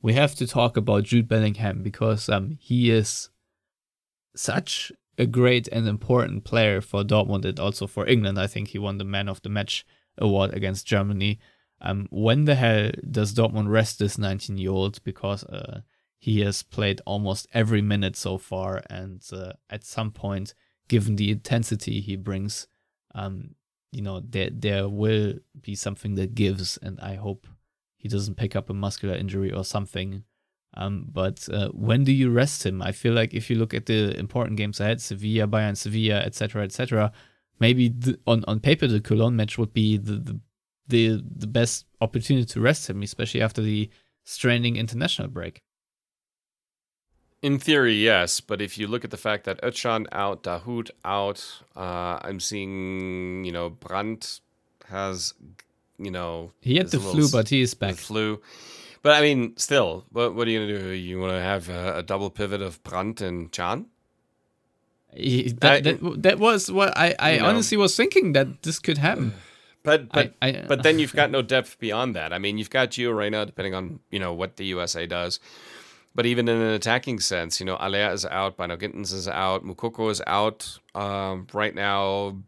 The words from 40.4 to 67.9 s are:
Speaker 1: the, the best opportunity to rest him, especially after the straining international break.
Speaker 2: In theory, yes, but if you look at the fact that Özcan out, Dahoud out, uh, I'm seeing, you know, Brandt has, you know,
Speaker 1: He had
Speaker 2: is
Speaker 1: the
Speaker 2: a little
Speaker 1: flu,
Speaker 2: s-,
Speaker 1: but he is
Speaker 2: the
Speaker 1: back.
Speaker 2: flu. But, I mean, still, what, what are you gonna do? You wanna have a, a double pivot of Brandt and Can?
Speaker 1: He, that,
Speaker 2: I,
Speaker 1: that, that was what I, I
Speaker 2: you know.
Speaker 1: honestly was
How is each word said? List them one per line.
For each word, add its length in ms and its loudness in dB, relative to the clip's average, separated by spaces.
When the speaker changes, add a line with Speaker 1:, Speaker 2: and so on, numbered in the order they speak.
Speaker 1:
the, 360 2
the 100 -8
best 380 0
opportunity 440 0
to 140 -6
rest 300 2
him, 140 -6
especially 380 -4
after 200 0
the 280 0
straining 520 0
international 520 -4
break. 340 -10
Speaker 2:
In 180 2
theory, 340 4
yes, 460 4
but 200 -6
if 180 -8
you 100 -4
look 180 -4
at 60 -10
the 60 -12
fact 260 -4
that 180 -6
Özcan 500 -2
out, 300 -4
Dahoud 480 -6
out, 580 -4
uh, 460 -6
I'm 180 -10
seeing, 1080 -6
you 60 -6
know, 180 -4
Brandt 720 -8
has, 480 -6
you 100 -8
know, 520 -8
Speaker 1:
He 160 2
had 100 2
Speaker 2:
is 60 -4
Speaker 1:
the 40 2
Speaker 2:
a 20 4
little 140 -2
Speaker 1:
flu, 120 6
Speaker 2:
s-, 60 4
Speaker 1:
but 180 2
he 120 4
is 100 2
Speaker 2:
the 60 -8
Speaker 1:
back. 180 -2
Speaker 2:
flu. 460 -2
But, 80 8
I 100 8
mean, 360 2
still, 540 0
what, 220 0
what 140 0
are 20 0
you 120 0
gonna 180 -4
do? 100 -6
You 300 -6
wanna 220 -2
have 280 -2
a, 300 -4
a 40 -6
double 280 -2
pivot 320 -4
of 200 -10
Brandt 380 -6
and 300 -6
Can? 360 -4
Speaker 1:
He, 460 0
that, 120 8
Speaker 2:
I, 100 8
Speaker 1:
that, 420 0
that 160 6
was 320 4
what 260 2
I, 220 4
I 140 4
Speaker 2:
you 80 4
know. 60 4
Speaker 1:
honestly 300 4
was 180 4